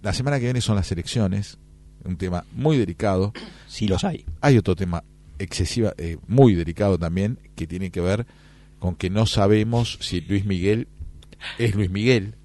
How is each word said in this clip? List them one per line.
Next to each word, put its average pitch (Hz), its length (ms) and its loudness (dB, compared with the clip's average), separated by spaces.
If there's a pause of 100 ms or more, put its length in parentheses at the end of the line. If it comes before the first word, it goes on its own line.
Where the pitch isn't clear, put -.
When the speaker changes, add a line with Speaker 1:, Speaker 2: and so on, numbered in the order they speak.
Speaker 1:
la 101 80 -2
semana 135 260 0
que 120 60 -2
viene 123 160 0
son 107 160 0
las 95 160 0
elecciones, 98 640 -2 (480)
un 90 140 -6
tema 90 340 -4
muy 147 240 2
delicado. 98 560 0 (340)
Speaker 2:
Sí, - 220 -4
los 95 160 0
hay. 180 220 -4 (160)
Speaker 1:
Hay 139 160 6
otro 95 180 2
tema 87 260 -4 (360)
excesiva, 98 580 -2
eh, 82 220 -8 (100)
muy 117 260 8
delicado 87 440 0
también, 92 400 -2 (180)
que 80 100 -6
tiene 90 240 -6
que 87 120 -4
ver 104 240 0 (540)
con 90 160 -2
que 92 120 -4
no 104 160 2
sabemos 110 760 2
si 90 180 -4
Luis 95 240 -2
Miguel 98 440 0 (680)
es 113 180 0
Luis 101 140 0
Miguel. 107 460 0 (100)